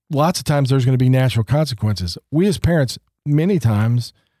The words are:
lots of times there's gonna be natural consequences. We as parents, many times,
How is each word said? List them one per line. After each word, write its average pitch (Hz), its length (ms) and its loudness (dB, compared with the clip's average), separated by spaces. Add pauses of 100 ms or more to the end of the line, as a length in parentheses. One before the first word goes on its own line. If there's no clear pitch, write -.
(100)
lots 156 280 0
of - 60 -12
times 139 260 0
there's 135 140 2
gonna 131 120 2
be 127 120 2
natural 127 360 2
consequences. 107 720 -2 (140)
We 165 160 0
as 175 120 0
parents, 156 400 0 (280)
many 156 320 2
times, 117 540 0 (280)